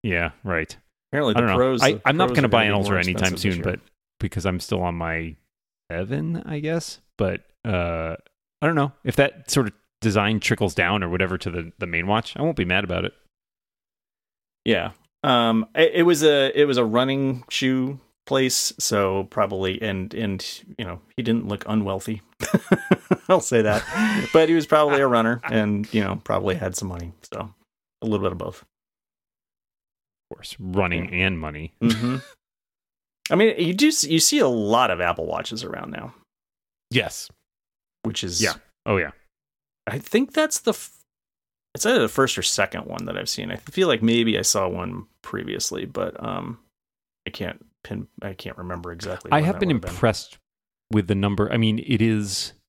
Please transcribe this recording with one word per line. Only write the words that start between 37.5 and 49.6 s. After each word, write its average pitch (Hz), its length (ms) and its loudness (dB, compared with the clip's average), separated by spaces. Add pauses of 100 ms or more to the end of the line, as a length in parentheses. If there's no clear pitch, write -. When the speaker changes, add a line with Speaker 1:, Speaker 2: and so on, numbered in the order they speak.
Speaker 2:
Which - 200 -4
is 90 180 -4
Speaker 1:
Yeah. 92 120 0 (320)
Oh, 104 120 2
yeah. 78 140 -2 (760)
Speaker 2:
I 208 100 -6
think 240 360 -2
that's 311 260 -2
the 226 120 -2
f-, - 260 -10 (800)
it's - 100 -4
either 233 140 4
the 113 80 2
first 127 300 2
or 92 60 -6
second 92 420 -2
one 87 200 -8
that 90 120 -6
I've 95 120 -6
seen. 95 220 -6
I 95 60 -8
feel - 300 -2
like 117 140 2
maybe 113 360 2
I 98 60 0
saw 95 240 0
one 92 380 -8 (160)
previously, - 640 -8
but, - 380 -6
um, 95 360 -8 (680)
I - 40 -8
can't - 340 -10 (180)
pin, - 240 -10 (140)
I 98 120 -10
can't - 240 -14
remember 90 340 -10
exactly 85 400 -8
Speaker 1:
I 147 60 4
Speaker 2:
when 156 80 2
Speaker 1:
have 190 100 0
Speaker 2:
that 196 40 -12
Speaker 1:
been 196 100 0